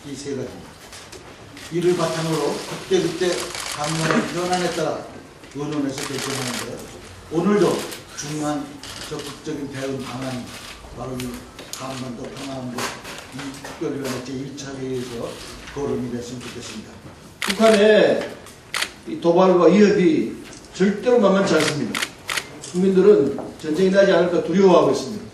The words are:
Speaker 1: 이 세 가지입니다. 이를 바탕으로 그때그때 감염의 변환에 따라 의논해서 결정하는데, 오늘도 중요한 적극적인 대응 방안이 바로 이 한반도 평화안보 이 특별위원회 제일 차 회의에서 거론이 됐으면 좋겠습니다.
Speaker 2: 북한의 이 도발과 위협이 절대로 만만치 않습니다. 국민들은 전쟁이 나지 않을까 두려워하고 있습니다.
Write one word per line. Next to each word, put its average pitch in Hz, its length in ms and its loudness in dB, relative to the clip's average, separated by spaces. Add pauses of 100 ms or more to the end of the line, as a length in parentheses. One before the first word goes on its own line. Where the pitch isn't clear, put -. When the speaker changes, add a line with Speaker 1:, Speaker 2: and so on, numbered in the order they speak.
Speaker 1:
이 139 120 -12
세 139 160 -10
가지입니다. - 400 -10 (1000)
이를 170 240 2
바탕으로 160 600 -2 (340)
그때그때 175 400 0 (460)
감염의 160 580 -2
변환에 175 380 -2
따라 147 340 -4 (500)
의논해서 143 520 -4
결정하는데, 127 720 -6 (540)
오늘도 175 460 2 (400)
중요한 147 480 -6 (460)
적극적인 139 600 -10
대응 135 320 -6
방안이 123 360 -8 (580)
바로 123 140 -10 (100)
이 123 80 -6 (480)
한반도 127 460 -10
평화안보 131 580 -10
이 - 840 -12
특별위원회 131 600 -8
제일 135 320 -10
차 139 180 -12
회의에서 123 540 -8 (460)
거론이 123 360 -4
됐으면 120 300 -8
좋겠습니다. 113 500 -14 (500)
Speaker 2:
북한의 208 880 4 (760)
이 - 140 -8
도발과 175 440 6
위협이 175 680 6 (380)
절대로 226 460 6
만만치 190 360 6
않습니다. 143 460 0 (680)
국민들은 185 680 6 (220)
전쟁이 175 300 2
나지 190 200 6
않을까 170 320 4
두려워하고 165 480 6
있습니다. 110 320 -4 (100)